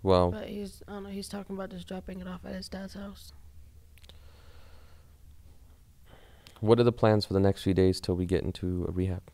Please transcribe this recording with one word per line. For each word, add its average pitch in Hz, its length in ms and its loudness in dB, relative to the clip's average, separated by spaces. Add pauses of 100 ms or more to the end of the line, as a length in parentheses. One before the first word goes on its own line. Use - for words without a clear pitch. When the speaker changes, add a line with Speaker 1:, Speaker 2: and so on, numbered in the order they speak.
Speaker 1:
Well, 90 280 6
Speaker 2:
But - 180 -8
he's, 202 380 -10
I 202 60 -14
don't 202 100 -12
know, 202 60 -14
he's 196 200 -10
talking 196 260 -10
about 190 140 -10
just 175 180 -14
dropping 185 340 -12
it 180 60 -12
off 185 180 -12
at 196 100 -10
his 185 140 -12
dad's 190 240 -12
house. 202 400 -16 (3250)
Speaker 1:
what 113 200 6
are 120 40 6
the 120 80 6
plans 107 340 4
for - 80 -6
the 98 60 4
next 98 240 2
few 98 100 2
days 92 260 4
till - 160 -4
we 90 120 -2
get 90 160 0
into 90 440 -4
a - 40 -6
rehab? 92 420 -4